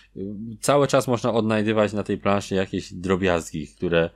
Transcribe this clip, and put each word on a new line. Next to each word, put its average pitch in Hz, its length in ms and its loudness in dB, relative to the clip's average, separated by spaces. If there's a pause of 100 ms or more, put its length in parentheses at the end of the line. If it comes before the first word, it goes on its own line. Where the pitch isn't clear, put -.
(600)
Cały 139 260 4
czas 131 200 2
można 120 260 0
odnajdywać 107 600 2
na 101 100 -4
tej 101 140 -2
planszy 101 380 0
jakieś 95 380 -2
drobiazgi, 87 760 0
które, 85 480 0